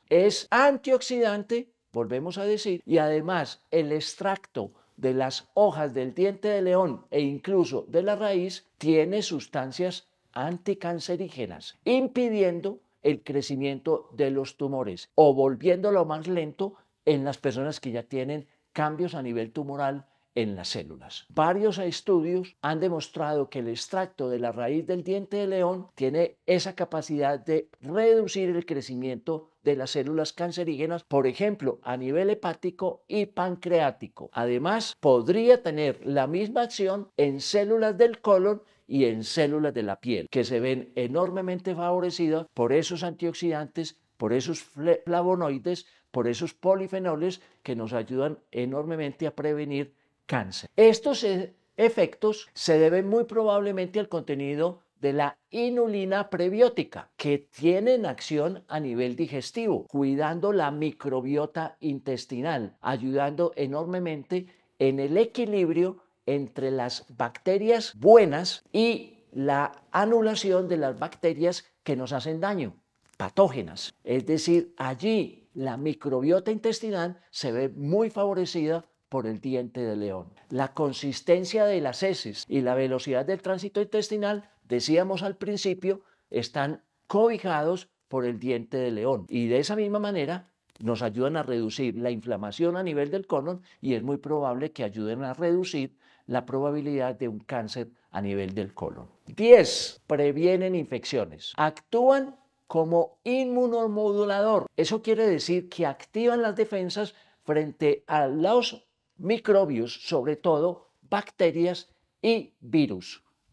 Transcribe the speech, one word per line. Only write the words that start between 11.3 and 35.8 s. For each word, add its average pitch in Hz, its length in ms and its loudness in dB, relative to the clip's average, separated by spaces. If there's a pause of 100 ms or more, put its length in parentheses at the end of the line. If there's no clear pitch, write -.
impidiendo 220 960 0 (220)
el 143 200 2
crecimiento 139 920 -4
de 135 180 0
los 135 260 -4
tumores 131 580 -6
o 147 200 8
volviéndolo 170 720 2
más 156 200 -6
lento 180 480 -4 (300)
en 147 180 4
las 135 140 -4
personas 135 440 -4
que 131 100 -8
ya 117 140 -6
tienen 139 420 -6 (260)
cambios 151 420 -4
a 156 60 -6
nivel 117 320 -4
tumoral 139 540 -4 (280)
en 107 220 -2
las 87 120 -10
células. - 600 -12
Varios 185 500 0
estudios 180 800 0
han 156 200 -2
demostrado 151 680 -2
que 135 120 -8
el 117 80 -4
extracto 147 600 -6
de 123 100 -2
la 120 140 -2
raíz 127 340 -2
del 180 180 -4
diente 196 320 -4
de 202 100 -2
león 185 480 0
tiene 151 420 0 (100)
esa 185 280 0
capacidad 147 640 -2
de 156 300 -2 (120)
reducir 196 720 2
el 175 160 -2
crecimiento 131 840 -6 (120)
de 143 140 2
las 131 140 -6
células 151 420 -2
cancerígenas, 165 720 -4
por 139 220 2
ejemplo, 196 560 -2
a 123 140 -6
nivel 143 340 0
hepático 180 800 -4
y 202 180 -2
pancreático. 180 1080 -2
Además, 131 680 -2
podría 185 640 6
tener 151 420 -2